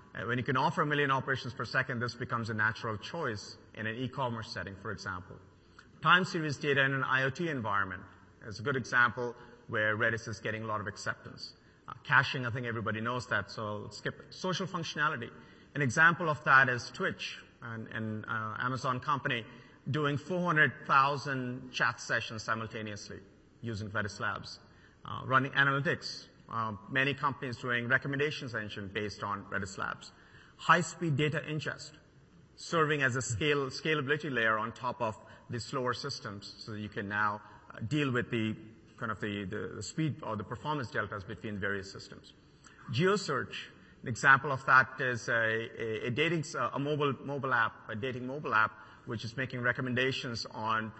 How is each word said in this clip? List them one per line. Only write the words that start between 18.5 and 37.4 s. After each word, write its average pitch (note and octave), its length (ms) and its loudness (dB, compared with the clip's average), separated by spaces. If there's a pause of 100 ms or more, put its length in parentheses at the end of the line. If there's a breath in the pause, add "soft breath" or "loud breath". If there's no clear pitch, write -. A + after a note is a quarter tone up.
Amazon B2+ 400 -2
company C3+ 440 0 (460 loud breath)
doing D3 260 2
four F3+ 240 -2
hundred D#3 320 6 (140)
thousand C3 840 2
chat A#2 280 0
sessions A#2 420 -4
simultaneously A2 760 -6 (420)
using G#2+ 280 -6
Redis G#2 320 -2
Labs. A2+ 400 -6 (440 loud breath)
Uh, G#2 220 -8
running C3 260 4
analytics, C#3 760 2 (260)
uh, A2 200 -2 (180)
many C3+ 220 2
companies C3+ 440 -2
doing A#2+ 320 -2
recommendations C#3 640 0
engine G#2 380 -6
based G#2 300 -4
on G2+ 300 -2
Redis G2 240 -4
Labs. - 360 -6 (440 loud breath)
High-speed E3 600 4
data D3 300 2
ingest, - 460 -6 (640)
serving D3+ 460 2
as B2+ 140 4
a B2+ 60 0
scale, C#3+ 440 2
scalability D3+ 640 0
layer A2+ 280 4
on A2+ 140 -2
top A#2+ 300 -6
of A2 140 0 (340 loud breath)
the A#2+ 100 -4
slower B2 320 0
systems, G#2+ 640 -8
so - 140 -12
that G#2 80 -6
you G#2 80 -4
can G2+ 180 -4
now, G#2 360 0 (280 loud breath)